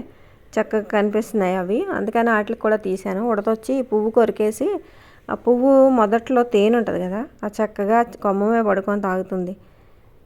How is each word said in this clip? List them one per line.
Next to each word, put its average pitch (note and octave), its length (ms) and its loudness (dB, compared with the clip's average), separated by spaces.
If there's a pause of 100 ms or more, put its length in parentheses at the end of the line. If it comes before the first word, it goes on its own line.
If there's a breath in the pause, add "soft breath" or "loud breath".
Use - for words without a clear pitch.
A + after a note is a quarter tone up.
(560 soft breath)
చక్కగా G#3+ 380 -2
కనిపిస్తున్నాయి G#3 680 0
అవి, F#3+ 160 -2 (200)
అందుకని A#3 380 0
వాటికి G#3+ 300 -4
కూడా G#3+ 120 2 (100)
తీశాను. F#3+ 420 -4
ఉడత G3+ 260 -2
వచ్చి A3 240 -8
ఈ B3 120 -4
పువ్వు G#3+ 260 0
కొరికేసి, A3+ 500 0 (600 loud breath)
ఆ - 60 -4 (100)
పువ్వు B3 280 4 (280)
మొదట్లో A#3 420 2 (120)
తేనె G#3+ 260 4
ఉంటుంది F3+ 260 -4
కదా, G3 160 -6 (220)
ఆ G#3 40 -6 (100)
చక్కగా G#3+ 420 0 (240)
కొమ్మ G3 160 0 (100)
మీద A#3 180 2
పడుకొని G3 400 -2
తాగుతుంది. F#3 460 -4 (720 soft breath)